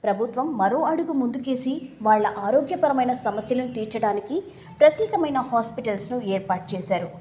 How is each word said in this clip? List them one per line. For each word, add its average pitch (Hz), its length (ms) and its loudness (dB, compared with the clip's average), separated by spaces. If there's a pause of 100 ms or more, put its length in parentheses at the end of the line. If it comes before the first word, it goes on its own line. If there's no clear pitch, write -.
ప్రభుత్వం 233 460 -2 (100)
మరో 208 260 2
అడుగు 320 300 0
ముందుకేసి 254 600 -2 (300)
వాళ్ళ 214 240 6 (120)
ఆరోగ్యపరమైన 269 760 2
సమస్యలను 240 580 -2
తీర్చడానికి 214 640 -2 (380)
ప్రత్యేకమైన 427 640 4
హాస్పిటల్స్‌ను 233 800 -2 (100)
ఏర్పాటు 185 400 -2
చేశారు. 180 400 -2 (120)